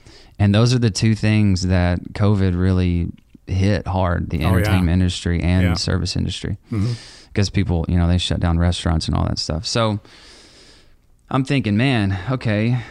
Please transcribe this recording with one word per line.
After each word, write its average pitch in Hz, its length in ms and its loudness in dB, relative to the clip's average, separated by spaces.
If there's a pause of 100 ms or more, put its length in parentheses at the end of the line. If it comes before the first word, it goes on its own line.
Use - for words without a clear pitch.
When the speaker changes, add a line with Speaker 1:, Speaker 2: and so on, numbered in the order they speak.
(400)
Speaker 1:
And 101 120 4
those 120 220 4
are 123 60 2
the 117 100 2
two 110 240 2
things 104 540 2
that 90 440 0
covid 95 460 2
really 90 500 0 (380)
hit 92 400 0
hard, 90 440 -2
the 85 80 -2
Speaker 2:
Oh, - 20 -2
yeah. 82 80 0
Speaker 1:
entertainment 92 400 2 (120)
industry 87 400 -2
and 90 220 2
Speaker 2:
Yeah. 87 120 2
Speaker 1:
the 85 40 -4
service 90 380 -2
industry. 87 420 -4 (140)
Speaker 2:
Mm-hmm. 113 200 -2 (400)
Speaker 1:
'Cause 98 160 0
people, 87 400 0
you 87 80 2
know, 85 120 2
they 90 100 4
shut - 220 -2
down 85 180 0
restaurants 85 480 0
and 85 100 -2
all 85 80 0
that 80 140 -4
stuff. - 280 -6
So 110 340 -2 (1300)
I'm 131 140 -2
thinking, 110 320 0
"Man, 107 420 0 (100)
okay, 117 500 -2 (120)